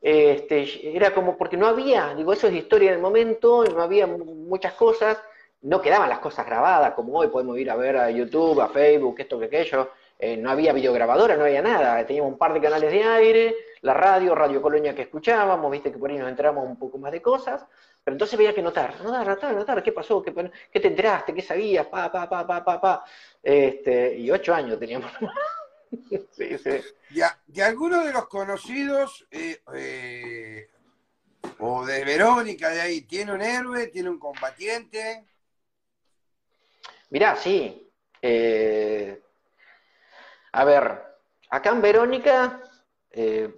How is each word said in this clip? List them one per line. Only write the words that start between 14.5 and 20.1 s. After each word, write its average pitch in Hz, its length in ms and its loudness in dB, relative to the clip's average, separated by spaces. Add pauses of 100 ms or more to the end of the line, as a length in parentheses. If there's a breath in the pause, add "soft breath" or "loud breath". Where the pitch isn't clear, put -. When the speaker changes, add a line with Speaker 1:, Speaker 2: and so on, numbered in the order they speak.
Speaker 1:
Colonia 147 320 0
que 135 80 -8
escuchábamos, 185 680 0
viste 143 180 -4
que 123 80 -14
por 139 120 -6
ahí 143 80 -6
nos 127 100 -6
enteramos 139 360 0
un 127 140 -10
poco 131 200 -10
más 139 120 -10
de 170 100 -10
cosas, 240 440 -2 (400 soft breath)
pero 135 100 -4
entonces 208 200 -2
había 214 200 4
que 202 60 -2
anotar, 165 400 -2
anotar, 233 280 -4
anotar, 196 260 -4
anotar, 208 280 -4
¿qué 220 100 0
pasó? 196 300 -2